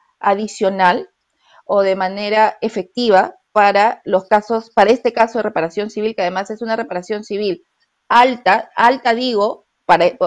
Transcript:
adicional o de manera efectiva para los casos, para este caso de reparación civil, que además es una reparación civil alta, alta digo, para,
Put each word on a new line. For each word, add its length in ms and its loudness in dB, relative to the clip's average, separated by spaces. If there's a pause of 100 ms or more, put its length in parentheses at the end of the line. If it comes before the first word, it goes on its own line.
(200)
adicional 920 0 (560)
o 180 0
de 120 0
manera 640 -2
efectiva 760 0 (180)
para 500 2
los 240 -2
casos, 440 -2
para 200 4
este 220 0
caso 260 0
de 40 -2
reparación 460 -4
civil, 260 -6
que 80 -4
además 260 -4
es 120 -12
una 140 -6
reparación 480 -8
civil 400 -6 (460)
alta, 640 2
alta 380 2
digo, 540 -2 (180)
para, 260 4 (160)